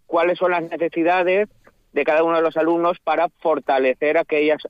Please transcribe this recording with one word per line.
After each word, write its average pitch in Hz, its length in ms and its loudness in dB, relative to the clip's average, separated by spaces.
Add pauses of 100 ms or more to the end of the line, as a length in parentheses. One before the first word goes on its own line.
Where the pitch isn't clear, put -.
cuáles 170 320 0
son 180 140 0
las 170 180 -2
necesidades 175 800 0 (460)
de 143 100 -2
cada 156 200 2
uno 165 120 0
de 165 60 2
los 160 160 0
alumnos 170 420 0
para 165 300 -2 (100)
fortalecer 143 800 0
aquellas, 151 520 0